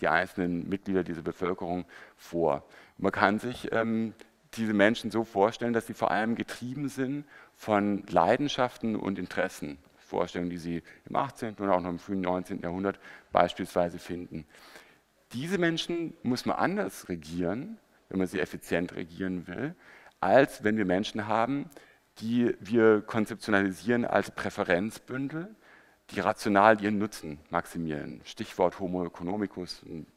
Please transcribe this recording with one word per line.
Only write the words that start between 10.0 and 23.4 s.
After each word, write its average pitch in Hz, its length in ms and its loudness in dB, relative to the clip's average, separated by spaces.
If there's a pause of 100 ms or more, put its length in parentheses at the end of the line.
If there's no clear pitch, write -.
die 90 60 -8
Sie 85 260 -6 (260)
im - 80 -4
achtzehnten 113 480 -4
und 101 60 2
auch 90 100 6
noch 87 100 -4
im 85 80 -4
frühen 98 220 -4
neunzehnten 92 420 -2
Jahrhundert 95 380 -2 (320)
beispielsweise 90 640 2
finden. 87 480 -10 (880)
Diese 165 260 -4
Menschen 170 640 -2
muss 123 240 0
man 110 100 0
anders 139 520 -2
regieren, 90 680 -4 (320)
wenn 95 100 -2
man 92 100 2
sie - 120 -4
effizient 85 540 -2
regieren 90 520 -6
will, 113 280 -6 (460)
als 123 420 6
wenn 107 140 2
wir 107 80 2
Menschen 101 420 0
haben, 117 420 0 (520)
die 117 400 2
wir 110 420 6
konzeptionalisieren 104 1040 0